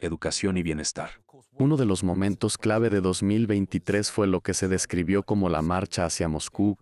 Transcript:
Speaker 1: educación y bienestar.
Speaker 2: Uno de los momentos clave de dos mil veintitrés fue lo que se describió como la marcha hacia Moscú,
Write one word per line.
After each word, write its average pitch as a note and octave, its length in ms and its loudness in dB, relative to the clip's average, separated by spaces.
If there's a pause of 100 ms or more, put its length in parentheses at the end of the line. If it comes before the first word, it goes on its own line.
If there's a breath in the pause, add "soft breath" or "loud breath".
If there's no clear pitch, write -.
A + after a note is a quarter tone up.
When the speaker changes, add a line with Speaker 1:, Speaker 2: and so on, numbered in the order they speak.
Speaker 1:
educación E2+ 560 -2
y F2 60 -2
bienestar. D#2 580 -6 (300)
Speaker 2:
Uno C#3 260 2
de B2+ 80 4
los F#2+ 180 2
momentos F#2+ 540 0
clave A2 320 2
de G2 100 4
dos F#2 220 0
mil G#2 240 2
veintitrés G2+ 640 0
fue G#2+ 140 2
lo F#2 160 2
que F#2 140 -2
se F#2+ 120 -2
describió F#2 540 0
como G2 280 0
la D#2 120 0
marcha F2+ 440 -2
hacia E2 220 -2
Moscú, F#2+ 540 -2